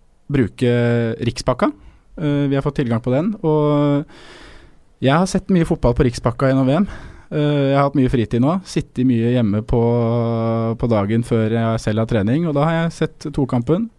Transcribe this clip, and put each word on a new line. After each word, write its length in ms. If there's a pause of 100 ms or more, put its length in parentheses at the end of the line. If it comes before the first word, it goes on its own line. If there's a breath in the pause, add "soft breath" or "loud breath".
(320)
bruke 880
Rikspakka. 520 (460 soft breath)
Eh, 300
vi 80
har 80
fått 160
tilgang 240
på 80
den, 320
og 640 (960 loud breath)
jeg 100
har 160
sett 220
mye 180
fotball 260
på 140
Rikspakka 400
gjennom 180
V 140
M. 80 (420 loud breath)
Eh, 80 (340)
jeg 40
har 140
hatt 60
mye 140
fritid 300
nå, 140 (100)
sittet 420
mye 300
hjemme 260
på, 180 (1000)
på 80
dagen 400
før 240
jeg 320
selv 160
har 80
trening, 400
og 80
da 80
har 80 (120)
jeg 100
sett 260 (140)
tokampen. 640